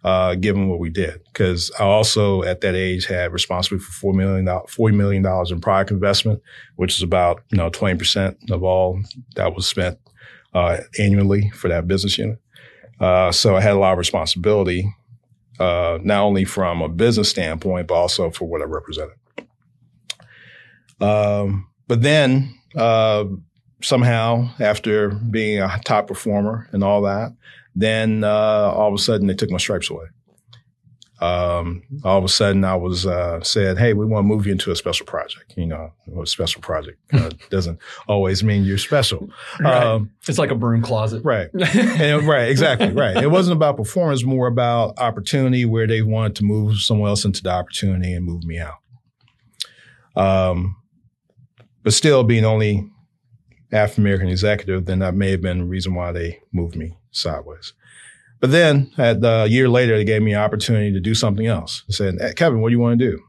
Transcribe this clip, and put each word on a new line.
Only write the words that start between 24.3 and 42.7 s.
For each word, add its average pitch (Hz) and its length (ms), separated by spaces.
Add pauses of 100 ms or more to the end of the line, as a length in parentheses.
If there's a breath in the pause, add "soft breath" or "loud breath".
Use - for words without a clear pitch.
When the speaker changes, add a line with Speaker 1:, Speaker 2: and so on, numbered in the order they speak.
Speaker 1:
after 107 480
being 107 520
a 95 260
top 104 220
performer 104 640
and 98 120
all 101 180
that, 101 300 (420 loud breath)
then, 110 480
uh, 104 60 (480)
all 107 120
of 101 60
a 101 40
sudden 101 300
they 92 60
took 95 160
my 90 60
stripes 87 320
away. 85 160 (1160 soft breath)
Um, 87 600 (200)
all 95 160
of 92 60
a 95 40
sudden 98 360
I 95 120
was, 90 300
uh, 87 360
said, 98 360
"Hey, 120 140
we 104 140
wanna 107 200
move 104 200
you 101 60
into 95 180
a 85 60
special - 280
project." - 520
You 87 100
know, 78 260 (280)
a 78 60
special - 360
project, 78 360 (140)
uh, 82 180 (100)
Speaker 2:
<laughs> - 100
Speaker 1:
doesn't 85 280 (300 loud breath)
always 98 340
mean 104 220
you're 98 140
special. 123 500 (320 loud breath)
Speaker 2:
Right. 131 220
Speaker 1:
Um, 113 280 (180)
Speaker 2:
It's - 100
like 147 120
a 131 40
broom 117 280
closet. 113 420
Speaker 1:
Right. 110 280
Speaker 2:
<laughs> 180 220
Speaker 1:
And, 151 520
right, 139 220
exactly, 139 420